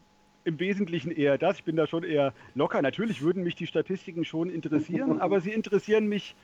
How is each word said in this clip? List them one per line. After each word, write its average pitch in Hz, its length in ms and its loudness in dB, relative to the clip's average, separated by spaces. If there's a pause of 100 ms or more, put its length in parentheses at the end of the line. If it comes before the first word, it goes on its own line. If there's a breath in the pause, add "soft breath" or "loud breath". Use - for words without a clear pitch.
(440)
im 160 160 -2
Wesentlichen 170 520 -2
eher 143 260 4
das. 185 200 0
Ich - 60 -20
bin 160 120 -4
da 156 100 4
schon 165 180 -2
eher 143 300 2 (220 loud breath)
locker. 143 260 2
Natürlich 139 400 0
würden 180 220 0
mich 175 120 -2
die 165 120 -8
Statistiken 165 580 -2
schon 170 240 -4
interessieren, 165 680 0
<laughs> - 20 0
aber 190 200 2
sie 190 100 -4
interessieren 214 560 2
mich 208 360 -4